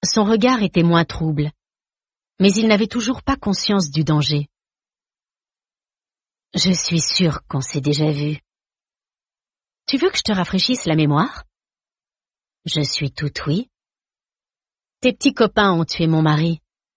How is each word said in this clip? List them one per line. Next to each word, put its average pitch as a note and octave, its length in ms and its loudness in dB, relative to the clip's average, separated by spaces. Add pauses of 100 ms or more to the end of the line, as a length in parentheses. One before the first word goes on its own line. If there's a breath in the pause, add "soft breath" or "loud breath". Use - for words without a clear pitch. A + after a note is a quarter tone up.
son G#3+ 200 0
regard A3+ 400 2
était F3 200 2
moins E3+ 220 4
trouble, D3+ 460 -4 (880)
mais F#3+ 140 4
il A3 140 2
n'avait G#3+ 200 2
toujours A#3+ 360 -4
pas C4+ 120 0
conscience G3 540 -2
du D3+ 140 -2
danger. « D3 440 0 (2000)
Je F#3 180 0
suis E3 300 -2
sûr - 460 -2
qu'on C3+ 140 -4
s'est C3+ 200 -6
déjà D3 300 0
vu. » « D3 280 -4 (1500)
Tu C4+ 100 -2
veux F4 120 2
que - 80 -4
je - 60 -6
te A3+ 80 -2
rafraîchisse F#3+ 540 -2
la D#3+ 100 0
mémoire ? » « D#3 480 0 (1200)
Je D#3 160 -2
suis C#3+ 300 -4
tout D3 200 -6 (140)
ouïe. » « F#3 240 -2 (1300)
Tes B3+ 120 2
petits - 200 0
copains G#3 380 2
ont E3 140 2
tué - 220 -2
mon D#3+ 140 4
mari. D#3 380 2 (380)